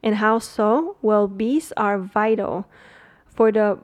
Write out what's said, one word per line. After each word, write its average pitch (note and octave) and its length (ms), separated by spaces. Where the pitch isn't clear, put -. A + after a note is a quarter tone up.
And G#3+ 140
how G#3+ 220
so? B3 640
Well, G#3 260
bees A3 480
are G3+ 220
vital G#3 680
for A3 260
the G#3 320